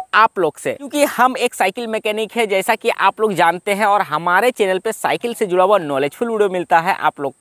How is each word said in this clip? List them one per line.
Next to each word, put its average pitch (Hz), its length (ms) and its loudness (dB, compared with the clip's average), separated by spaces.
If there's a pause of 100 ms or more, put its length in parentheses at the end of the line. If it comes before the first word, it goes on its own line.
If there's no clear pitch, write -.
(160)
आप 214 240 4
लोग 160 180 -2
से, 127 160 -6
क्योंकि 285 320 -2
हम 254 320 0
एक 240 160 -2
साइकिल 202 340 -2
मैकेनिक 214 440 -4
है, 233 160 0
जैसा 196 280 0
कि 226 140 -4
आप 196 320 0
लोग 220 120 0
जानते 175 400 0
हैं, 202 120 0
और 202 180 2
हमारे 175 480 2
चैनल 190 280 0
पे 220 120 -4
साइकिल 214 420 -4
से 220 120 -2
जुड़ा 180 180 2
हुआ 202 160 4
नॉलेजफुल 143 500 -4
वीडियो 208 200 0
मिलता 175 300 0
है 180 180 -2
आप - 220 -2
लोग 139 220 -6